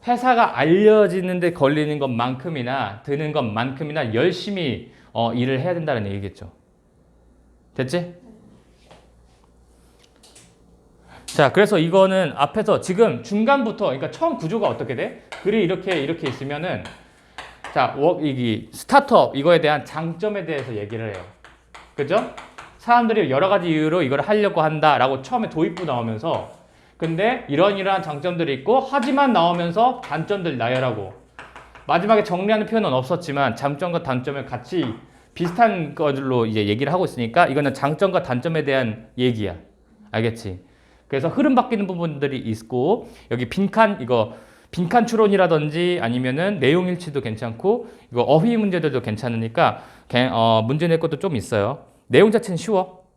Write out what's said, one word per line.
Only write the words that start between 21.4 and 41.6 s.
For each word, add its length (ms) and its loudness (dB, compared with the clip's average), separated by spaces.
그죠? 380 -2
사람들이 500 4
여러 180 4
가지 220 2
이유로 320 2
이걸 200 0
하려고 400 2
한다라고 600 2
처음에 280 -4
도입부 360 -2
나오면서, 680 -4
근데 500 -2
이런, 300 2
이러한 240 0
장점들이 540 -4
있고, 240 2
하지만 520 0
나오면서 680 2
단점들 560 -4
나열하고, 560 -2
마지막에 380 2
정리하는 420 0
표현은 260 0
없었지만 640 0
장점과 480 -4
단점을 420 -4
같이 480 -4
비슷한 600 0
것들로 520 0
이제 200 0
얘기를 240 0
하고 140 0
있으니까 420 0
이거는 260 0
장점과 500 0
단점에 400 -2
대한 440 -2
얘기야. 380 0
알겠지? 560 -4
그래서 200 -2
흐름 280 2
바뀌는 320 2